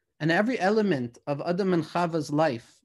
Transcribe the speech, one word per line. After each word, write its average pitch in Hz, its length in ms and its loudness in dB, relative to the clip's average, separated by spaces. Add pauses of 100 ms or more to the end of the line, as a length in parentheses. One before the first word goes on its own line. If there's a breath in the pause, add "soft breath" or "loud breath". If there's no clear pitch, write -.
(200)
And 156 100 0
every 214 300 2
element 185 640 0
of 143 140 -4
Adam 185 340 0
and 165 100 0
Chava's 165 460 -2
life 147 540 -2